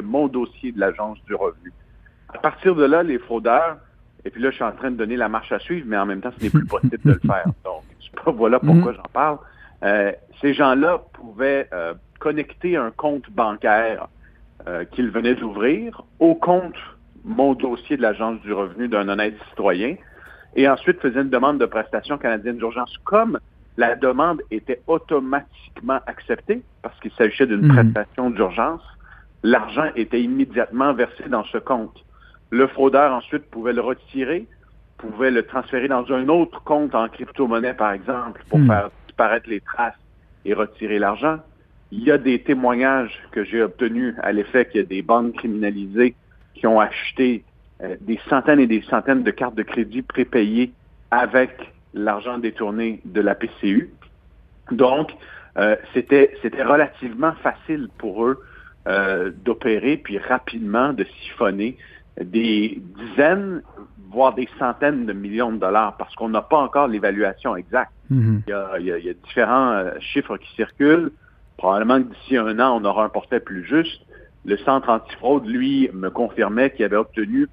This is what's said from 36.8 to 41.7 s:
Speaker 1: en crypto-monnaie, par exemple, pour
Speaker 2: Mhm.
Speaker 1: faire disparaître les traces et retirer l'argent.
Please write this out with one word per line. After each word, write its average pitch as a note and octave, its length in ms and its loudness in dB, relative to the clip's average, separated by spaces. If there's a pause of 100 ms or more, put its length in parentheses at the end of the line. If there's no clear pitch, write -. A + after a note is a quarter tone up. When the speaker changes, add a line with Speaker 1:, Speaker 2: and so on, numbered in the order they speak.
Speaker 1:
en A2+ 140 0
crypto-monnaie, A#2+ 640 -2
par G#2+ 200 0
exemple, G2+ 580 -8
pour D3+ 80 4
Speaker 2:
Mhm. C#3+ 80 8
Speaker 1:
faire G2+ 240 4 (160)
disparaître A2+ 420 0
les G#2 120 -4
traces - 340 -4 (500)
et G2 80 -2
retirer G#2 460 -2
l'argent. D3+ 400 0 (540)